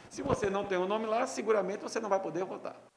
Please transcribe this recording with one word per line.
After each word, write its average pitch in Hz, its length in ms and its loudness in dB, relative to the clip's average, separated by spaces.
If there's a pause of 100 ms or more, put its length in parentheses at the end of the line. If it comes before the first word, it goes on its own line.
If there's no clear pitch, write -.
Se - 140 -8
você 247 260 2
não 196 160 0
tem 190 140 0
o 180 80 2
nome 220 200 0
lá, 226 200 2
seguramente 208 560 2
você 233 160 -4
não 226 100 -4
vai 196 120 4
poder 170 240 -2
votar. - 320 -8 (200)